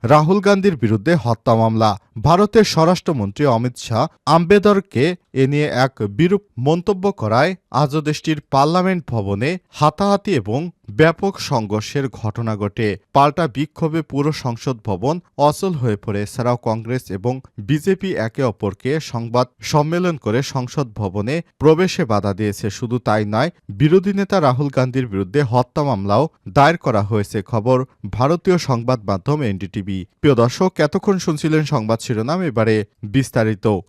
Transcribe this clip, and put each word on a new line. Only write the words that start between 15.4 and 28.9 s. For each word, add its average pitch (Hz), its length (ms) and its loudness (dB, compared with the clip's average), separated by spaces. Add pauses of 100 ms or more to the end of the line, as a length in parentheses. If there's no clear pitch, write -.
হয়ে 120 300 -2
পড়ে। 101 180 -4
এছাড়াও 120 360 -2 (100)
কংগ্রেস 113 420 -4
এবং 101 240 -4 (340)
বিজেপি 185 420 -2 (160)
একে 127 240 -6
অপরকে 104 400 -6 (220)
সংবাদ 120 340 -2 (160)
সম্মেলন 165 520 0 (100)
করে 113 160 0 (140)
সংসদ 127 320 -4 (140)
ভবনে 104 340 -4 (240)
প্রবেশে 160 460 4
বাধা 104 280 0
দিয়েছে। 101 380 -4
শুধু 117 280 -6
তাই 107 260 0 (100)
নয়, 139 160 0 (300)
বিরোধী 180 360 4
নেতা 196 240 -2
রাহুল 143 300 0
গান্ধীর 127 420 -2
বিরুদ্ধে 98 300 -2
হত্যা 127 420 0
মামলাও 107 400 0 (320)
দায়ের 151 220 6
করা 110 240 0
হয়েছে। 104 400 -2
খবর 123 360 0 (320)
ভারতীয় 160 460 0 (120)
সংবাদ 120 300 0 (100)